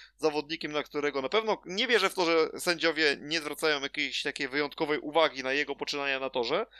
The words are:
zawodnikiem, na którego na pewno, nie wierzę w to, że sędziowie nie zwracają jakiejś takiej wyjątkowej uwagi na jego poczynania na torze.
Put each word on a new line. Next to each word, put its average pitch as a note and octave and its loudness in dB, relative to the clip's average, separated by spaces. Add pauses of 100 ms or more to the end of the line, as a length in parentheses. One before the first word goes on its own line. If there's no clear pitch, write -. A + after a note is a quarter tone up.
(180)
zawodnikiem, D3+ -2
na D3 -2
którego C#3+ -2
na C3 0
pewno, G#3+ 0
nie G3 -2
wierzę G3 4
w - -10
to, F#3 2
że D#3+ 2
sędziowie D#3 2
nie D3+ -2
zwracają D3 0
jakiejś C#3 -4
takiej C#3+ -4
wyjątkowej D3 0
uwagi D3 2
na C3 -2
jego C#3 0
poczynania C#3 -2
na C3+ -2
torze. C3+ 0 (140)